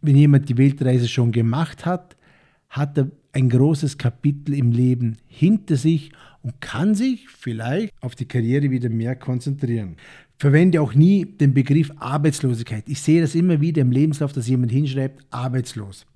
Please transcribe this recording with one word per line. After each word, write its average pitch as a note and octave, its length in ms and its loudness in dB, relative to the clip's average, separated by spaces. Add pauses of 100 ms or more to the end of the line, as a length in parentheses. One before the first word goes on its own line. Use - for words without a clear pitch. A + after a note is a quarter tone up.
wenn C#3+ 140 4
jemand C#3+ 340 6
die A#2+ 80 0
Weltreise C3 500 2
schon A#2 240 0
gemacht A#2 540 -2
hat, F3 280 -6 (540)
hat C#3+ 300 -4
er C3+ 120 0 (220)
ein C3 160 2
großes C#3+ 480 2
Kapitel C#3+ 560 -4
im C3 180 0
Leben B2 460 0 (100)
hinter F3+ 500 0
sich D3+ 360 -2 (300)
und - 180 -10
kann G3+ 340 -2
sich A#3+ 340 -4
vielleicht B2 640 -6 (120)
auf B2 120 -10
die A#2+ 120 -8
Karriere C3 440 0
wieder B2 200 -2
mehr A2+ 260 -4
konzentrieren. A#2+ 800 -6 (400)
Verwende D#3 460 4
auch A2+ 120 -4
nie F3 300 6
den C#3 300 0
Begriff C#3+ 420 2
Arbeitslosigkeit. B2 920 -4
Ich C#3 140 -8
sehe E3 220 2
das D#3+ 120 -2
immer E3+ 280 2
wieder D3+ 180 0
im B2 120 2
Lebenslauf, C#3+ 420 0
dass A#2 120 -6
jemand B2 260 0
hinschreibt, C3+ 580 -4
„arbeitslos“. A#2+ 760 -8 (120)